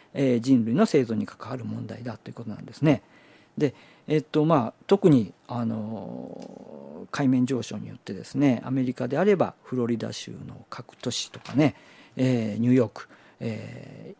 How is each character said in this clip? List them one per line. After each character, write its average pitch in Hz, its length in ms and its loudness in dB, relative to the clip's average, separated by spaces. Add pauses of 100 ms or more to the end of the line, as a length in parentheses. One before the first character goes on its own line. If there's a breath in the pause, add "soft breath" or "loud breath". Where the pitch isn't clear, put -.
(140)
え 131 240 2
ー、 - 20 -2
人 120 240 6
類 113 120 0
の 208 100 6
生 151 160 4
存 117 140 -2
に 107 100 -2
関 - 240 -14
わ 131 80 -8
る 117 80 -10
問 113 220 -8
題 110 160 -12
だ 117 140 -10
と - 120 -18
い - 20 -12
う - 40 -16
こ 117 100 -12
と 107 40 -8
な 104 60 -8
ん - 100 -14
で 120 60 -16
す - 100 -20
ね。 143 200 6 (560 soft breath)
で、 143 160 0 (340 loud breath)
え - 100 2
っ - 40 0
と、 151 240 0
ま 147 220 4
あ、 - 60 -8 (140)
特 196 220 6
に、 120 240 6 (140)
あ 120 180 -4
の 110 760 -8 (640)
ー、 - 60 -16
海 143 160 0
面 127 180 4
上 123 160 -2
昇 107 160 -8
に 110 100 -10
よ 107 80 -14
っ - 20 -16
て - 160 -12
で 92 100 -10
す - 120 -12
ね、 139 300 2
ア 127 60 -6
メ 131 120 0
リ 123 100 -2
カ 123 140 -4
で 139 100 -2
あ 175 60 2
れ 202 120 4
ば 120 280 0
フ 127 140 -8
ロ 120 100 0
リ 117 100 0
ダ 113 160 -6
州 - 180 -12
の - 380 -14
各 - 280 -16
都 - 120 -8
市 - 220 -6
と - 80 -18
か - 140 -12
ね、 143 220 2 (420 loud breath)
え 120 400 0
ー、 113 40 -2
ニ 123 80 2
ュ - 20 4
ー - 40 6
ヨ 120 120 6
ー - 40 -18
ク、 - 160 -16 (320 loud breath)
え 113 800 -12